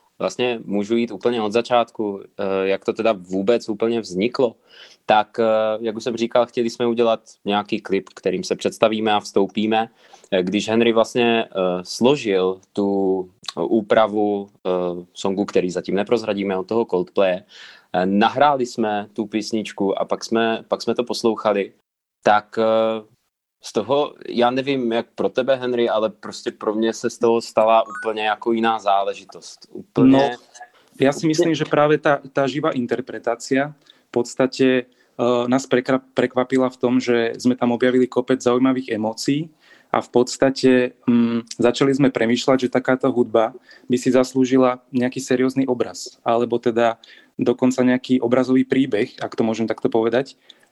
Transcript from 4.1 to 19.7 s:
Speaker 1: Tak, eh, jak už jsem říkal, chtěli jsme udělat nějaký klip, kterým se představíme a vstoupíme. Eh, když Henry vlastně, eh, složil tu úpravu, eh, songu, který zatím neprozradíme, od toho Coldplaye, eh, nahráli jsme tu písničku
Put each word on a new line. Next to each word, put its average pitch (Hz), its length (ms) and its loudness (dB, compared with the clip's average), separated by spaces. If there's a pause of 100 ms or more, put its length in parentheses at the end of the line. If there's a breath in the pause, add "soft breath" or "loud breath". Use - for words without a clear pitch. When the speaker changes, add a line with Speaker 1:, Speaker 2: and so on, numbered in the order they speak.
Speaker 1:
Tak, 107 340 2
eh, 113 40 2 (360)
jak 113 160 -4
už 113 80 -10
jsem 117 120 -4
říkal, 117 300 0
chtěli 117 240 -4
jsme 120 160 -4
udělat 117 340 2 (240)
nějaký 101 360 -4
klip, 95 340 -4
kterým 92 300 -4
se - 120 -4
představíme 110 560 0
a 104 80 2
vstoupíme. 107 680 0 (440 soft breath)
Eh, 92 100 2
když 101 260 -2
Henry 117 240 4
vlastně, 113 520 2
eh, - 40 -16 (340)
složil 98 800 0 (120)
tu 101 160 -2 (680)
úpravu, 104 920 0 (180)
eh, 92 40 -2 (440)
songu, 98 300 -4
který 90 260 -2
zatím 87 240 -6
neprozradíme, 101 600 -2
od 95 120 -6
toho 113 160 0
Coldplaye, 92 600 -2 (480 loud breath)
eh, 90 140 0
nahráli 127 600 2
jsme 104 460 -4
tu 110 140 -6
písničku 104 720 -4